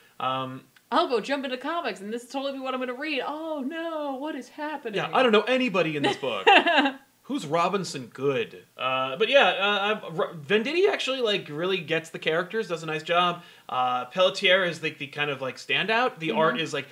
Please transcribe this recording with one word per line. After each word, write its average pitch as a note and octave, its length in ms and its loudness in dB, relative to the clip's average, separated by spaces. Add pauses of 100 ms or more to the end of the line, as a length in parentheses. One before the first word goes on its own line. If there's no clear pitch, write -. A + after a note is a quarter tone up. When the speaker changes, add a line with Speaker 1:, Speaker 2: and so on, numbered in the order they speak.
(200)
Speaker 1:
Um, C3 420 -4 (300)
Speaker 2:
I'll D#4+ 160 4
go A#3+ 120 2
jump C4+ 240 -4
into B3+ 120 -6
comics, C4+ 440 -4
and G3+ 120 -10
this A#3+ 120 -6
is - 60 -20
totally C4+ 300 -6
what C4 140 -4
I'm B3+ 60 -4
gonna B3 140 -4
read. C#4+ 320 -4
Oh, D4+ 400 -6
no. D#4 540 -4
What D4+ 160 -6
is B3 140 -12
happening? D4 460 -8
Speaker 1:
Yeah, E3 160 -2
I B3 100 4
don't A#3+ 100 6
know G#3+ 100 6
anybody F#3+ 540 0
in C#3+ 60 -2
this - 160 2
book. - 280 -4 (400)
Speaker 2:
<laughs> - 360 -8
Speaker 1:
Who's A#3 240 -6
Robinson E3+ 640 0
Good? A#2+ 500 -2 (140)
Uh, C3 400 0
but G#3+ 140 2
yeah, C4 180 8
uh, G3+ 580 2
uh, - 100 -10
R-, F#3 180 -2
Venditti A3 540 2
actually, C4 340 -2
like, G3+ 260 0
really F3 300 -2
gets D#3+ 320 -2
the F3 100 -10
characters, F3+ 480 0
does E3 140 -6
a D#3+ 40 -12
nice D#3 160 -4
job. E3+ 400 2 (260)
Uh, B2+ 380 0
Pelletier F#3 580 4
is, D#3 180 -2
like, D3+ 160 -4
the C#3+ 100 -8
kind D3 220 -4
of, C3 120 -4
like, B2+ 140 -4
standout. A3 640 0
The D#3+ 80 -4
Speaker 2:
Mm-hmm. D3+ 100 0
Speaker 1:
art E3 220 2
is, C#3+ 120 -4
like, C#3 200 -4